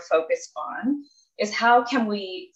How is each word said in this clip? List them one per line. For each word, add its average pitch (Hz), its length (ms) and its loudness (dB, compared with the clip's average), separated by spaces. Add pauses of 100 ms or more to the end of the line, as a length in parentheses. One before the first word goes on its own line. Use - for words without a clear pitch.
focused 165 480 0
on, 226 480 -4 (360)
is 208 120 -2
how 240 300 6
can 247 240 0
we 196 500 -6